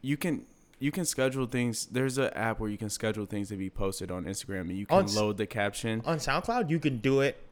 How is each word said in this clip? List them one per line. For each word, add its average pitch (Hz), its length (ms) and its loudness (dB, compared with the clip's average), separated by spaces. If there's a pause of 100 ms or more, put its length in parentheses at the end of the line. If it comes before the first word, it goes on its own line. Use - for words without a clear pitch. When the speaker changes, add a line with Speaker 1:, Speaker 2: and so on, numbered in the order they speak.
Speaker 1:
You 139 160 0
can, 156 280 -2 (320)
you 143 140 0
can 180 140 -2
schedule 131 400 2
things. 120 400 0
There's 131 320 0
an 135 160 2
app 110 260 -2
where 110 100 -2
you 104 80 -4
can 107 120 -4
schedule 107 360 0
things 101 240 -4
to 104 60 -6
be 95 140 -4
posted 95 420 -2
on 90 140 -4
Instagram, 98 440 -4
and 90 80 -4
you 101 80 -4
can 156 120 6
Speaker 2:
On 196 80 8
s-, 202 100 0
Speaker 1:
load 107 220 2
the 104 100 0
caption. 110 580 -2
Speaker 2:
on 160 120 0
SoundCloud, 170 520 0
you 165 100 4
can 143 180 0
do 135 240 4
it 139 160 2 (140)